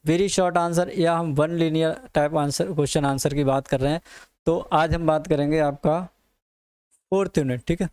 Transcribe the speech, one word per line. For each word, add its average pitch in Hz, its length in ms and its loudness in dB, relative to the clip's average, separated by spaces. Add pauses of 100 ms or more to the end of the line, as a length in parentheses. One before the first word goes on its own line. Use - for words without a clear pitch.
Very 175 220 2
short 180 280 0
answer 170 300 0 (100)
या 170 160 2
हम 165 220 -2
वन 160 240 0
linear 160 340 0 (160)
type 147 260 0
answer, 147 300 0 (100)
क्वेश्चन 147 300 0
आंसर 139 280 0
की 143 100 0
बात 135 240 0
कर 139 120 -2
रहे 135 120 0
हैं। 165 100 -4 (440)
तो 165 120 2 (160)
आज 160 200 2
हम 170 140 0
बात 156 200 0
करेंगे 151 340 0
आपका 151 380 0 (1120)
फोर्थ 190 260 0
यूनिट, 131 300 -2
ठीक 165 140 -2
है। 180 120 -4